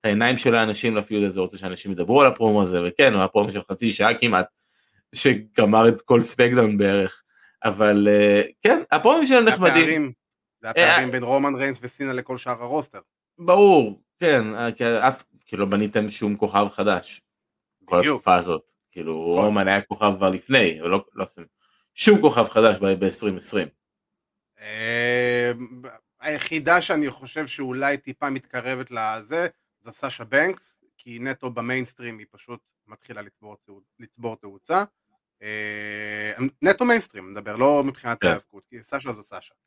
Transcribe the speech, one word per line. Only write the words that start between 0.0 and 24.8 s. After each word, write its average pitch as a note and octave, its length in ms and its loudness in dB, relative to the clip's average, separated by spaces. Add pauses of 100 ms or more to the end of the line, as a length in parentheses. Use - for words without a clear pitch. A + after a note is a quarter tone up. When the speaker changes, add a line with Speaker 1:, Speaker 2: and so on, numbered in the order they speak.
Speaker 1:
את - 40 -20
העיניים A2+ 320 0
של B2 180 0
האנשים A2 420 0
לפיוד G#2 280 -2
הזה, F#2+ 160 -4
הוא F#2 40 0
רוצה F#2 140 -12
שאנשים F#2+ 340 -10
ידברו F#2 300 2
על C3+ 40 8
הפרומו G#2+ 360 2
הזה, F2+ 240 0
וכן, B2 260 4
הוא G2+ 60 0
היה F#2 100 2
פרומו G2+ 240 0
של G2+ 80 -6 (100)
חצי G#2 220 -2
שעה G#2+ 260 0
כמעט, G#2 280 0 (680)
שגמר A2 760 4
את A2+ 120 0
כל A#2+ 200 4
סמקדאון A#2+ 580 2
בערך, G2 440 0 (420)
אבל, G#2 460 2
אה, G#2 320 4 (200)
כן, E4 280 2
הפרומו C4 360 4
שלהם B3+ 180 6
Speaker 2:
זה G#3+ 60 0
Speaker 1:
נחמדים. E3 320 2
Speaker 2:
הפערים, D#3 300 -2 (480)
זה A2+ 60 -14
Speaker 1:
אה, A2 40 -8
Speaker 2:
הפערים D#3 380 2
Speaker 1:
אה, A#2+ 40 -6
Speaker 2:
בין B2+ 100 -4
רומן C#3 320 0
ריינס C3 280 -6
וסינה C3+ 300 -10
לכל B2+ 260 -10
שאר A#2+ 240 -8
הרוסטר. B2 380 -8 (380)
Speaker 1:
ברור, E3+ 640 4 (160)
כן, B2 360 0
אה, A#2 180 -6
כי A#2+ 120 -6
אף, A#2 400 0 (220)
כי - 100 -12
לא G2+ 80 0
בניתם G#2 460 -2
שום G#2 260 -4
כוכב G2+ 360 0
חדש, G2 500 -4 (600)
כל F2 140 0
Speaker 2:
בדיוק. C#3 160 2
Speaker 1:
התקופה F#2 200 2
הזאת, F2 360 -4 (220)
כאילו, D#2+ 400 -6
Speaker 2:
נכון. F#2 120 2
Speaker 1:
רומן G2+ 240 0
היה G2+ 140 0
כוכב G2+ 340 -2
כבר F#2+ 140 0
לפני, F#2 520 0
ולא, F#2+ 220 -2 (100)
לא G2 100 -8
עושים E2+ 200 -18 (500)
שום - 260 4
כוכב C3 240 4
חדש A2 340 4
ב-, G2 220 0
בעשרים F#2+ 360 -2
עשרים. F2 320 -4 (920)
Speaker 2:
אה, A#2+ 920 -2 (680)